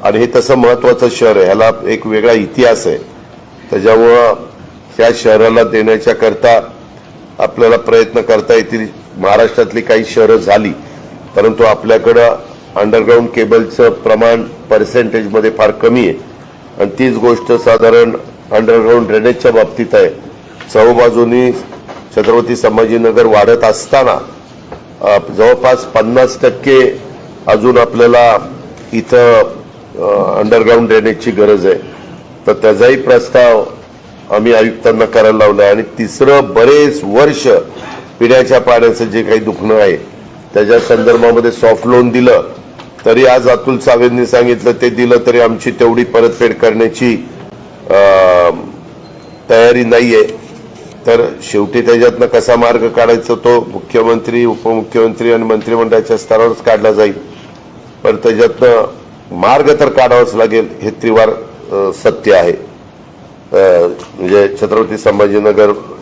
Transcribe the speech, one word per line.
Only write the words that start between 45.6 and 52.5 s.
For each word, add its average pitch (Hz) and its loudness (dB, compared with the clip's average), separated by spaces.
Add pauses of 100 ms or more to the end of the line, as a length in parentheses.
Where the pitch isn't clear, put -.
तेवढी 120 0
परतफेड 117 0
करण्याची, 113 -2 (600)
अ, - 2 (1600)
तयारी 120 4
नाहीये. 113 2 (800)
तर 117 2 (160)
शेवटी 104 -4
त्याच्यातनं 117 0
कसा 117 0